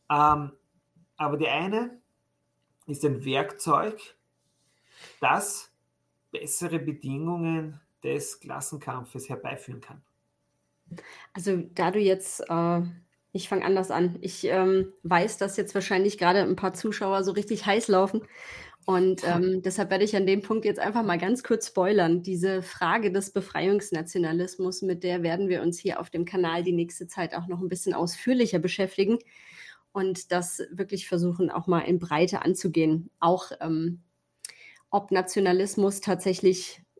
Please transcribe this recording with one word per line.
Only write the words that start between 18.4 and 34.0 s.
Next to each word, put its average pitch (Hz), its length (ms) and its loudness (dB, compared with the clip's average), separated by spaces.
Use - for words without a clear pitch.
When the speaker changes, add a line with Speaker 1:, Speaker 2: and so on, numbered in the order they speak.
Speaker 2:
Und, 185 380 2
Speaker 1:
<laughs> 175 40 0
Speaker 2:
ähm, 180 340 2
deshalb 185 280 -2
werde 190 140 4
ich 214 120 0
an 190 100 4
dem 196 160 4
Punkt 220 240 -2
jetzt 208 140 0
einfach 220 240 0
mal 175 140 2
ganz 202 260 0
kurz 220 240 0
spoilern. 180 560 4
Diese 190 380 0
Frage 185 500 0
des 196 200 -2
Befreiungsnationalismus, 180 1500 0
mit 180 220 -2
der 180 200 0
werden 180 260 0
wir 170 120 0
uns 170 180 0
hier - 200 -2
auf 170 100 -10
dem 170 160 -2
Kanal 175 380 0
die 175 100 2
nächste 170 340 -2
Zeit 170 280 -6
auch 170 120 -6
noch 180 140 -6
ein 180 80 -4
bisschen 180 240 -2
ausführlicher 220 640 2
beschäftigen 190 600 0
und 190 400 -4
das 175 400 -2
wirklich 190 360 -6
versuchen, 175 440 2
auch - 160 -4
mal 170 140 4
in 175 180 2
Breite 170 420 2
anzugehen. 165 680 2
Auch, 175 320 2
ähm, 165 400 -2